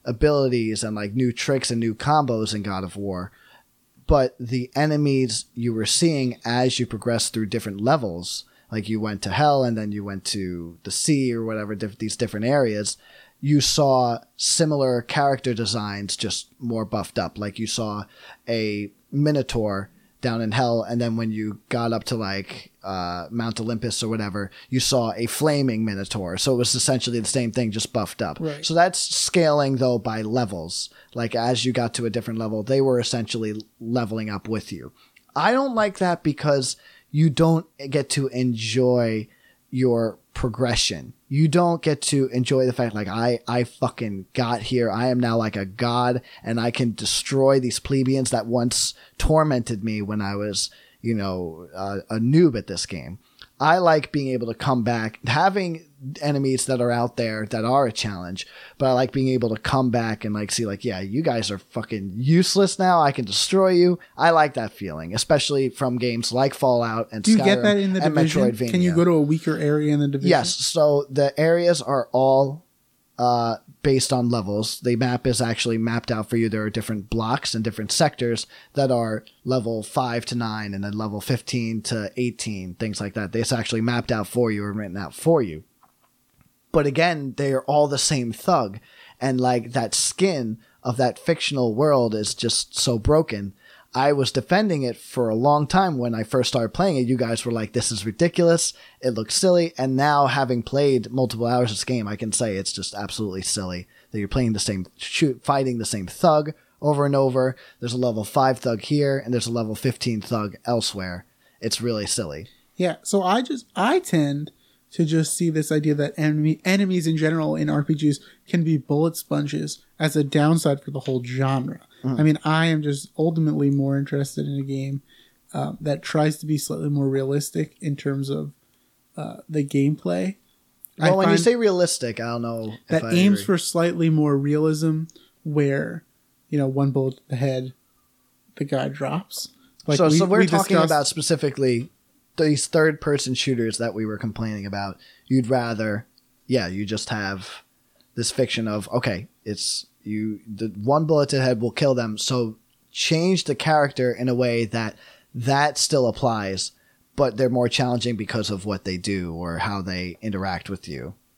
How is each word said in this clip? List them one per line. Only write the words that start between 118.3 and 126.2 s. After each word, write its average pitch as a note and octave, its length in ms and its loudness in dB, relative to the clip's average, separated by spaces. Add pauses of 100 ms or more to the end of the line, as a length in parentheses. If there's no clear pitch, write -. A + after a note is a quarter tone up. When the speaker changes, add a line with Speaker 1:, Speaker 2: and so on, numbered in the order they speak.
Speaker 2:
can F3 160 2
be D#3 140 2
bullet D3+ 400 0
sponges D3 640 -6 (160)
as D#3 160 2
a D3+ 80 4
downside D3+ 580 4
for - 100 -12
the C#3 100 -6
whole B2+ 220 -2
genre. C3 580 -2 (220)
Speaker 1:
Mm. B2+ 160 -2
Speaker 2:
I D3+ 40 6
mean, D3+ 220 4
I D#3+ 220 2
am D#3 140 2
just C#3+ 360 -4
ultimately D#3 520 2
more C#3 280 0
interested C#3+ 500 -4
in C#3 100 -4
a C#3 60 -4
game, C#3 380 -6 (520)
uh, D3 280 -6
that D3+ 200 -4
tries D3+ 360 0